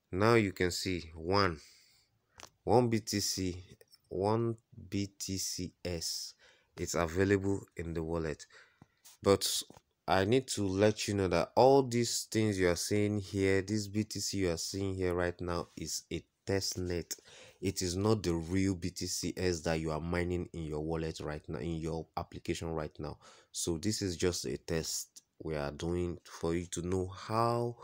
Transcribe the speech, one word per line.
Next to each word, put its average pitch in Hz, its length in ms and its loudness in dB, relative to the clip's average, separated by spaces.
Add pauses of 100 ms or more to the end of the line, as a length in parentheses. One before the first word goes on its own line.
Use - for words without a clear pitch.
(120)
Now 107 220 6
you 107 160 6
can 90 220 0
see 85 420 -4
one, 87 460 2 (1040)
one 120 240 6
B 113 100 2
T 104 220 -2
C, 90 420 -4 (460)
one 113 480 0 (320)
B 101 280 -2
T 95 220 -6
C - 340 -6 (120)
S. - 500 -6 (420)
It's - 180 -4
available 95 680 2 (160)
in 82 180 -6
the 82 80 -2
wallet, 80 420 -4 (760)
but - 400 4 (460)
I 95 160 4
need 127 240 2
to 104 180 -2
let 98 400 4
you 104 80 0
know 98 140 2
that 85 260 2
all 135 300 8
these 120 440 -2
things 107 300 2
you 92 120 6
are 85 40 4
seeing 104 460 0
here, 98 420 2
this 104 240 -2
B 101 160 0
T - 160 -10
C 101 200 -4
you 92 120 2
are 82 60 -2
seeing 98 400 -4
here 90 180 0
right 87 260 -2
now 87 360 -4
is - 260 -8 (100)
a 82 120 -6 (200)
test 98 320 -2
net. 87 380 -4 (460)
It 95 200 -2
is 87 140 -2
not 104 300 2
the 87 100 2
real 92 400 0
B 87 160 -6
T - 160 -8
C 90 300 -4
S 90 240 0
that 82 180 0
you 80 140 -2
are 78 80 -2
mining 87 520 -2
in 82 120 -6
your 76 160 -4
wallet 80 400 -4
right 76 280 -8
now, 76 120 -6
in 82 160 -4
your 80 280 -4 (120)
application 82 580 -4
right 78 240 -6
now. 73 200 -8 (340)
So 85 260 -2
this 104 240 -2
is 90 140 -2
just 87 280 0
a 65 120 -4
test - 680 -6 (180)
we 80 140 -6
are 71 160 -2
doing 85 540 -2
for - 280 -4
you 87 140 -2
to 87 160 -6
know 90 240 0
how 117 760 -2